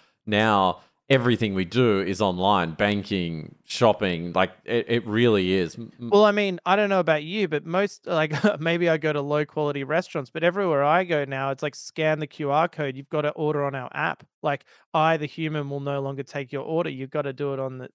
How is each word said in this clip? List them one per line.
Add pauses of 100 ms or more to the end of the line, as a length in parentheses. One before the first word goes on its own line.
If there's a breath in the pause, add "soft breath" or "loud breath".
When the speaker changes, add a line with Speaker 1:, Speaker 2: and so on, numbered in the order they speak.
(260 loud breath)
Speaker 1:
now (280 soft breath)
everything
we
do
is
online,
banking, (100)
shopping,
like, (140)
it,
it
really
is.
M-,
m-
Speaker 2:
Well,
I
mean,
I
don't
know
about
you,
but
most,
like,
<laughs>
maybe
I
go
to
low
quality
restaurants,
but
everywhere
I
go
now,
it's
like,
"Scan
the
Q
R
code.
You've
gotta
order
on
our
app." (200)
Like, (280 soft breath)
I,
the
human,
will
no
longer
take
your
order.
You've
gotta
do
it
on
the,